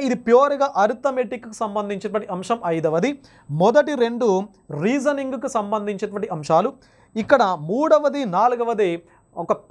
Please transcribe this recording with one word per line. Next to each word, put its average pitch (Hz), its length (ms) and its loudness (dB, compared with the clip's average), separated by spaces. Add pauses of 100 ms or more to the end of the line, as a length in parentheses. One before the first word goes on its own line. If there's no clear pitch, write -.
ఇది 240 120 0 (100)
ప్యూర్‌గా 277 400 4 (140)
అరిథమెటిక్‌కి 240 800 -2
సంబంధించినటువంటి 202 720 -4
అంశం 233 240 -4 (140)
ఐదవది. 165 360 0 (520)
మొదటి 277 320 4 (100)
రెండు 233 240 0 (560)
రీజనింగ్‌కు 269 720 -2
సంబంధించినటువంటి 202 800 -6
అంశాలు. 165 340 2 (520)
ఇక్కడ 262 200 4 (260)
మూడవది, 285 540 2 (160)
నాలుగవది 233 520 0 (520)
ఒక 196 100 -2 (180)